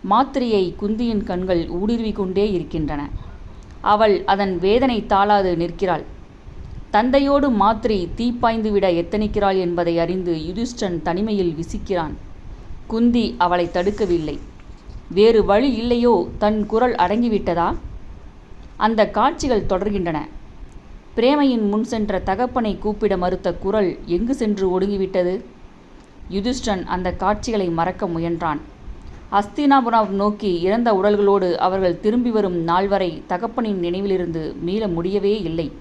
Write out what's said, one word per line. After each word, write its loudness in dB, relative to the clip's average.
மாத்ரியை 2
குந்தியின் -2
கண்கள் 0
ஊடுருவிக் -2
கொண்டே 0
இருக்கின்றன. -4
அவள் 4
அதன் 0
வேதனை 2
தாளாது 2
நிற்கிறாள். -2
தந்தையோடு 4
மாத்ரி 2
தீப்பாய்ந்துவிட 2
எத்தனிக்கிறாள் 0
என்பதை 0
அறிந்து 0
யுதிஷ்டன் -4
தனிமையில் 0
விசிக்கிறான். -4
குந்தி 2
அவளை 2
தடுக்கவில்லை. 0
வேறு 6
வழி 4
இல்லையோ, 2
தன் 0
குரல் 2
அடங்கிவிட்டதா? 2
அந்த 2
காட்சிகள் 0
தொடர்கின்றன. 0
பிரேமையின் 4
முன் 0
சென்ற -2
தகப்பனை -2
கூப்பிட 0
மறுத்த -2
குரல் 0
எங்கு 0
சென்று 0
ஒடுங்கிவிட்டது? 0
யுதிஷ்டன் -2
அந்த -2
காட்சிகளை -2
மறக்க -2
முயன்றான். -2
அஸ்தினாபுரம் 2
நோக்கி 0
இறந்த 2
உடல்களோடு 4
அவர்கள் 2
திரும்பி 2
வரும் 2
நாள் 2
வரை 0
தகப்பனின் -2
நினைவிலிருந்து -2
மீள -2
முடியவே 0
இல்லை. -4